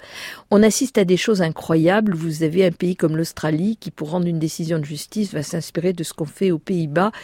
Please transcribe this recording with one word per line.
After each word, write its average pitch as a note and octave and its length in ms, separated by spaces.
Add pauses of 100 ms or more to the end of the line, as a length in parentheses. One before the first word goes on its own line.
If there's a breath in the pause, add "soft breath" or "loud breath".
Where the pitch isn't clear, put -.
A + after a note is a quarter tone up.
(500 loud breath)
On G#3 140
assiste A3 340
à G3+ 60
des F3+ 120
choses G3+ 240
incroyables. E3+ 760
Vous D#3+ 260
avez E3+ 240
un E3+ 60
pays F3+ 240
comme D#3 200
l'Australie D#3+ 640
qui, - 140
pour D3+ 180
rendre F3 160
une E3 140
décision D#3+ 400
de D3 40
justice, E3 480
va D3+ 120
s'inspirer E3+ 480
de E3+ 100
ce - 100
qu'on - 120
fait F#3 260
aux E3 80
Pays-Bas E3+ 540 (120)